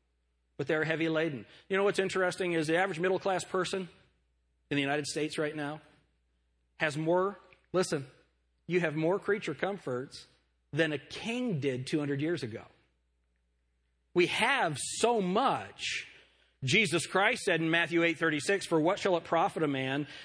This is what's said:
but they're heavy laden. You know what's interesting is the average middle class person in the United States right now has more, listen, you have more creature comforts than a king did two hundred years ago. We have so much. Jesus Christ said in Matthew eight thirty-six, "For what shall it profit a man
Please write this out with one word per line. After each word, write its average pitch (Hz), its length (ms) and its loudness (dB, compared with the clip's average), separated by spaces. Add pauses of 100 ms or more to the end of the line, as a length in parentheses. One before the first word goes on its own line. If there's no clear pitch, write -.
(560)
but 143 100 -4
they're 156 160 0
heavy 160 260 0
laden. 156 380 -2 (220)
You 190 80 0
know 196 80 2
what's 196 160 2
interesting 185 540 0
is 160 120 0
the 160 120 2
average 185 200 0
middle 185 220 0
class 185 240 -2
person 185 440 -4 (800)
in 147 80 -2
the 143 60 2
United 143 240 -2
States 151 320 -4
right 151 160 -4
now 151 260 -6 (1000)
has 151 180 0
more, 180 420 2 (340)
listen, 175 320 0 (600)
you 175 140 2
have 156 160 0
more 165 240 2
creature 202 340 -2
comforts 151 720 -6 (460)
than 156 200 2
a 147 60 -4
king 233 640 -4
did 131 260 -2
two 156 140 0
hundred 143 200 -2
years 160 220 -2
ago. 110 200 -10 (1500)
We 180 140 6
have 214 500 0 (200)
so 226 240 4
much. 180 880 0 (560)
Jesus 165 420 2
Christ 208 380 2
said 165 160 2
in 160 100 2
Matthew 165 320 2
eight 165 160 2
thirty-six, 165 480 0
"For 160 140 2
what 185 180 2
shall 190 180 2
it 165 60 0
profit 175 400 0
a 151 60 0
man 135 400 -2 (160)